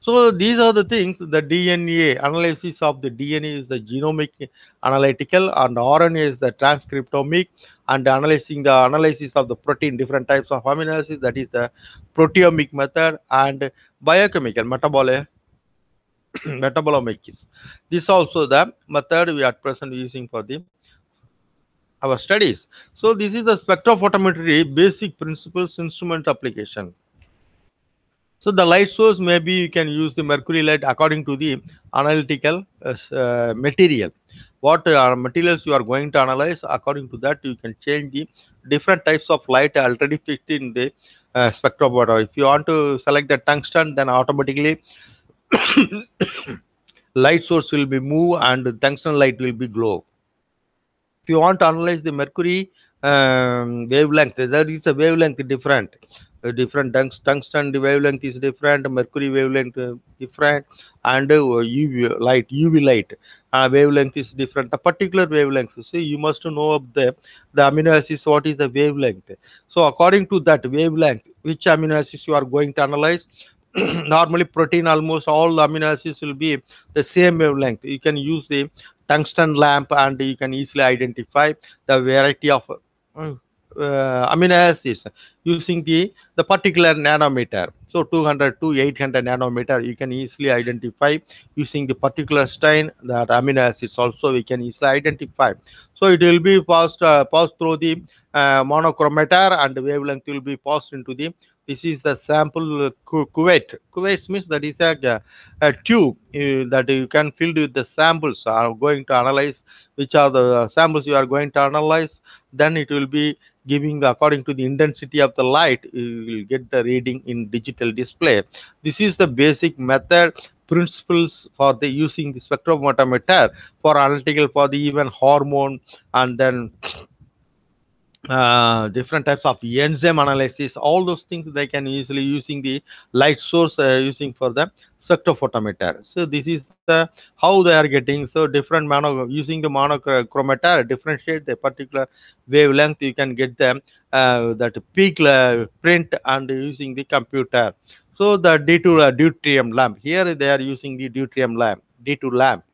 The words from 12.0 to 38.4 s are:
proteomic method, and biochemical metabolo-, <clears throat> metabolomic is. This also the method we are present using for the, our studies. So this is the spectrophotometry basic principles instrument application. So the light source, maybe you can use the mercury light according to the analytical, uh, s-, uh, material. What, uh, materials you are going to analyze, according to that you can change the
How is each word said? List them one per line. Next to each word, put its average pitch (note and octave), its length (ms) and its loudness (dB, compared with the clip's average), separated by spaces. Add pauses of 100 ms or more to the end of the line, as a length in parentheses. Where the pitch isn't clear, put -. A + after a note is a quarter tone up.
proteomic D#3+ 560 4
method, D#3 460 -2 (140)
and C3+ 400 0 (280)
biochemical D3+ 640 0
metabolo-, C3+ 600 0 (640)
<clears throat> - 460 -20 (100)
metabolomic C3+ 800 -2
is. - 220 -20 (420)
This E3+ 180 -4
also E3+ 380 2
the C3+ 260 2 (160)
method E3 420 0
we D3 120 -4
are B2 120 0
present C3+ 380 -10
using B2+ 360 -12
for A2 160 -8
the, C3+ 180 -12 (1400)
our C3 160 -2
studies. G3 480 -2 (260)
So A3 220 2
this G3+ 180 -4
is A3+ 120 -6
the G#3+ 120 4
spectrophotometry F3+ 1160 2
basic F#3+ 420 0
principles E3 640 -10
instrument E3 480 -8
application. G#2 680 -8 (1500)
So G#3 100 -2
the F#3+ 120 4
light F#3+ 280 4
source, A3 260 2
maybe F3 360 0
you F3 180 -2
can D#3+ 160 -2
use D3+ 260 -4
the E3 80 -6
mercury D3 400 -2
light D3+ 220 0
according D3+ 420 0
to C#3 100 -4
the C#3 280 -6 (320)
analytical, D3+ 680 0 (220)
uh, - 40 -4
s-, - 220 -10
uh, A#2+ 440 -2
material. C3+ 560 0 (480)
What, D#3 260 2
uh, C3 300 4
materials D#3+ 500 -2
you D3+ 80 -2
are C3+ 80 2
going C3+ 300 -4
to D3 80 2
analyze, C3+ 440 -2
according C#3 460 -6
to A#2+ 80 -16
that C#3 240 -4
you B2+ 140 -10
can A2+ 280 -14
change C#3+ 300 -6
the D3 140 -8 (420)